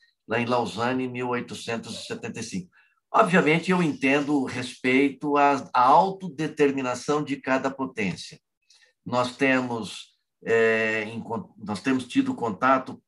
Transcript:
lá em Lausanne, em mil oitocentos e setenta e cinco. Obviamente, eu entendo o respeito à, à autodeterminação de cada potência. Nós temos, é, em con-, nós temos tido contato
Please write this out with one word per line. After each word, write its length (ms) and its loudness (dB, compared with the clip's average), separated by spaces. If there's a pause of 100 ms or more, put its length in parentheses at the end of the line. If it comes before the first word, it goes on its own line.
(260)
lá 140 -2
em 40 -2
Lausanne, 600 -2
em 40 -4
mil 200 -6
oitocentos 720 -6
e 60 -16
setenta 340 -10
e 20 -6
cinco. 260 -8 (420)
Obviamente, 600 4
eu 120 2
entendo 520 0
o 100 0
respeito 920 0
à, 360 2
à 80 2
autodeterminação 1400 2
de 120 -6
cada 340 -2
potência. 680 -6 (680)
Nós 300 -2
temos, 800 -2 (300)
é, 600 2
em 160 -10
con-, 360 -8
nós 240 -8
temos 260 0
tido 280 0
contato 720 0